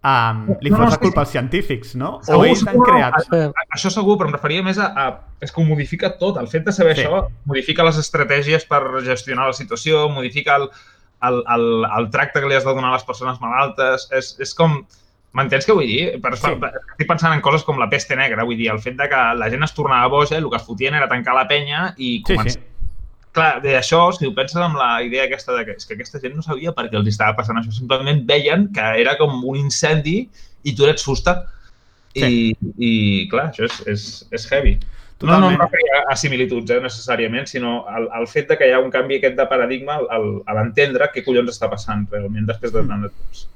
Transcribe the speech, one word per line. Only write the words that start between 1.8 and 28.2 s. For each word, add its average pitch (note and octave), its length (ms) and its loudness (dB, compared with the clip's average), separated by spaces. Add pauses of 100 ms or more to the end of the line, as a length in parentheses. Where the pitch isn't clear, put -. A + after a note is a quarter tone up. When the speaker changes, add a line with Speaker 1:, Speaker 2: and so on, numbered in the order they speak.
Speaker 1:
no? C#3+ 260 -6
Speaker 2:
Segur, - 220 6
Speaker 1:
O - 20 8
ells - 160 4
han G#3+ 140 0
Speaker 2:
segur, A#3 100 8
Speaker 1:
creat B3 320 4
Speaker 2:
a, E3+ 300 0
a, D3+ 160 -6 (100)
això - 160 -2
segur, G3+ 300 2
però D#3 100 0
em D3+ 80 -4
referia D#3+ 240 -2
més F#3+ 160 -2
a, G3+ 160 0
a... C#3 140 0 (340)
És C#3 80 -10
que - 100 -6
ho E3 60 4
modifica D3 540 0
tot. F#3+ 180 0
El A#2+ 80 -6
fet D#3+ 180 -4
de G3 80 0
saber E3+ 220 4
Speaker 1:
Sí. C#3 80 2
Speaker 2:
això E3 240 0 (180)
modifica C#3+ 400 0
les D#3+ 140 4
estratègies D3 720 0
per D3 100 4 (220)
gestionar B2+ 480 -2
la B2+ 80 -8
situació, D3+ 500 0
modifica C#3 540 -2
el, C#3 60 -4 (540)
el, B2 280 0
el, A#2+ 160 2 (320)
el A#2 160 -2
tracte C#3+ 260 0
que C#3 60 -2
li C#3 80 2
has C3 100 2
de C3+ 100 2
donar B2+ 180 0
a B2+ 40 0
les B2+ 80 -4
persones B2 380 -8
malaltes. C3 720 0
És, C3 240 -4
és C3+ 160 -10
com... D#3+ 240 2 (560)
m'entens C3+ 320 0
què A3 80 6
vull D#3+ 160 4
dir? C#3+ 320 -2
Per, B2+ 160 -2
Speaker 1:
Sí. - 240 -2
Speaker 2:
per, C3 80 -4 (220)
estic - 180 -4
pensant D#3+ 240 2
en D3+ 80 0
coses D3 240 2
com C#3+ 160 -2
la A2 80 -2
peste C#3+ 260 -2
negra, A#2+ 300 0
vull A#2+ 100 -2
dir, A2+ 140 -2
el G#2+ 80 -2
fet B2 180 -8
de C#3+ 140 -2
que C3+ 120 2 (120)
la A2+ 160 -2
gent C#3 160 -2
es - 80 -10
tornava C3 340 2
boja C#3+ 300 2
i D#3+ 60 -4
el C#3 40 -4
que - 80 -4
es A2+ 60 -4
fotien B2 320 -4
era C#3+ 160 0
tancar B2 240 0
la C3 140 2
penya D3 480 -2
i B2 280 -4
Speaker 1:
Sí, F#3+ 120 2
Speaker 2:
començar A2 240 -2
Speaker 1:
sí. - 40 -18 (680)
Speaker 2:
Clar, D#3 320 2
de C#3 140 2
això, B2+ 220 2 (180)
si D3+ 100 -2
ho B2+ 80 -4
penses C3+ 220 -2
amb F3 240 0
la A#2+ 240 2
idea B2+ 220 -2
aquesta C3 260 -6
de A#2+ 140 0
que, G#2 100 -12
és - 100 -16
que A2+ 80 -10
aquesta A#2+ 240 -12
gent C3 160 -8
no D#3 80 -6
sabia C3 300 -6
per A#2 160 -6
què A2 80 -4
els G#2 100 2
estava G#2+ 300 0
passant A2+ 240 -2
això, A2+ 100 -8
simplement C3 560 0